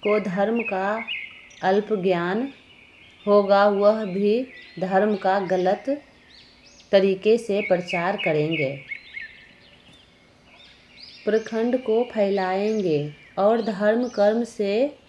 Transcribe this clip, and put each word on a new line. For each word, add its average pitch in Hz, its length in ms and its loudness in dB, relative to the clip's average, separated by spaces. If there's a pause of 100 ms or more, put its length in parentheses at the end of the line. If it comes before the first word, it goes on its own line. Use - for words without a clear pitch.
को 208 180 2
धर्म 202 420 -2
का 208 420 -4 (580)
अल्प 202 300 0
ज्ञान 190 600 -2 (760)
होगा, 202 420 4
वह 208 360 2
भी 208 420 0 (320)
धर्म 196 380 0
का 190 240 0
गलत 190 640 -2 (880)
तरीके 196 460 4
से 208 220 -4
प्रचार 180 560 -2
करेंगे। 151 680 -2 (2500)
प्रखंड 226 580 0
को 226 220 0
फैलाएंगे 196 1080 0 (260)
और 220 240 2
धर्म 214 460 0
कर्म 220 360 2
से 226 540 -2 (100)